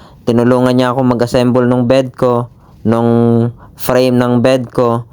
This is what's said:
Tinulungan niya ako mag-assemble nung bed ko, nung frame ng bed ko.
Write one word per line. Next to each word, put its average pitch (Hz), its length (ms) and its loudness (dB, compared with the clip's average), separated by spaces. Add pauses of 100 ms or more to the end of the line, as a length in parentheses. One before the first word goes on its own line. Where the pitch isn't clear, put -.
(260)
Tinulungan 123 480 2
niya 127 160 0
ako 131 160 -2
mag-assemble 123 640 0
nung 123 160 0
bed 131 240 0
ko, 120 400 -2 (320)
nung 117 640 2 (320)
frame 127 400 0
ng 123 240 0
bed 127 320 -2
ko. 120 380 -2